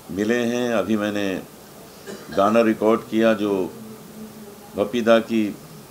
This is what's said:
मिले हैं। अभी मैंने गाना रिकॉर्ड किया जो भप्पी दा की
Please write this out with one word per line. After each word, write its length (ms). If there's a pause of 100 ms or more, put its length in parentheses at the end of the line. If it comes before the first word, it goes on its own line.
(100)
मिले 340
हैं। 300
अभी 220
मैंने 460 (880)
गाना 300
रिकॉर्ड 400
किया 340
जो 380 (1040)
भप्पी 240
दा 180
की 380 (340)